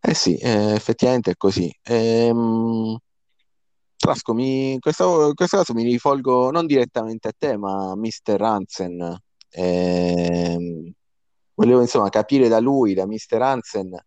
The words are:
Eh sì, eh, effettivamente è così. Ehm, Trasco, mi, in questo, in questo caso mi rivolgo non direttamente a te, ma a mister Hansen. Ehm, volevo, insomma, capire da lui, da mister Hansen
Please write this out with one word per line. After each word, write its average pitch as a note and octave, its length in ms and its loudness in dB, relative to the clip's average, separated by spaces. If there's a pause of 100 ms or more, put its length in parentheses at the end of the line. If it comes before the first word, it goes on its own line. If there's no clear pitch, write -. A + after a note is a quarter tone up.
Eh E3 140 0
sì, F2+ 220 0
eh, G#2+ 360 0
effettivamente A#2 600 0
è - 40 -4
così. G2 340 0 (120)
Ehm, A2+ 1120 0 (1000)
Trasco, - 380 -2
mi, C3 400 -2
in C3 40 -6
questo, D#3+ 500 2
in D3 60 0
questo F3 240 0
caso D#3 160 0
mi A#2 80 0
rivolgo B2+ 720 2
non E3+ 120 0
direttamente A#2+ 640 -2
a A2 80 -6
te, C#3 200 -2
ma G2 340 -4
a F#2+ 60 -6
mister G#2+ 440 -4
Hansen. F#2 760 -4 (320)
Ehm, F2 1400 -2 (640)
volevo, B2 260 4
insomma, A#2+ 280 2
capire B2 400 2
da A2+ 120 4
lui, B2 340 2
da F#2 100 0
mister A2 380 -4
Hansen G#2+ 640 -4